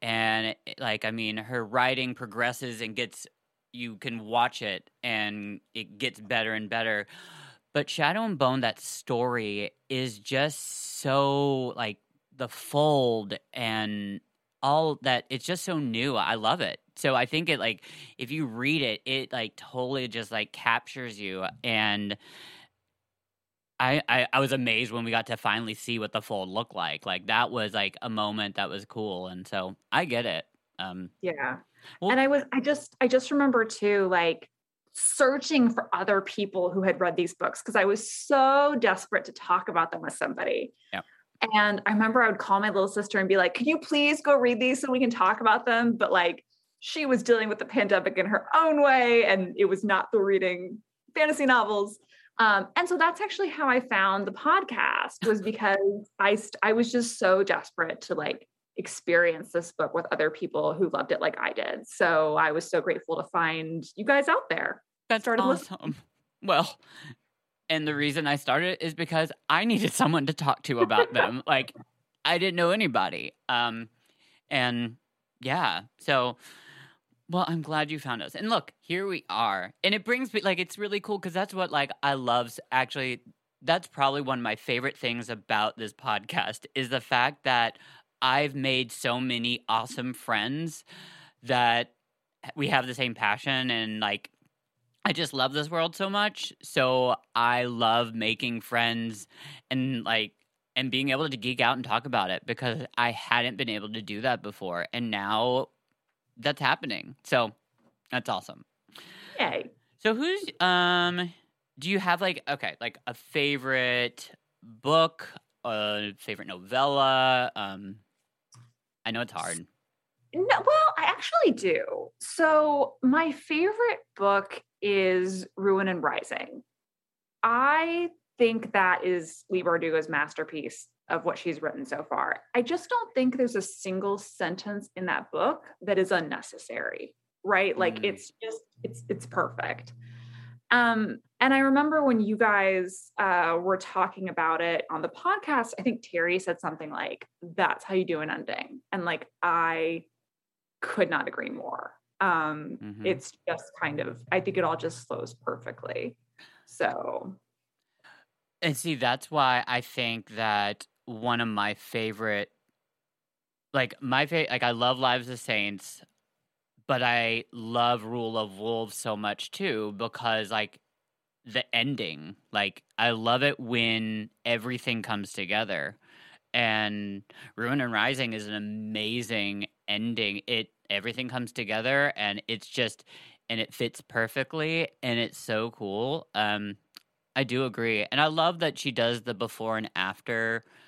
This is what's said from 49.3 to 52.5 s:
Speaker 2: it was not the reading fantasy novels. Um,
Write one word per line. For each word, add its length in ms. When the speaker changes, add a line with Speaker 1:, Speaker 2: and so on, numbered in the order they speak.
Speaker 2:
it 80
was 180
not 280
the 100
reading 600
fantasy 300
novels. 540
Um, 360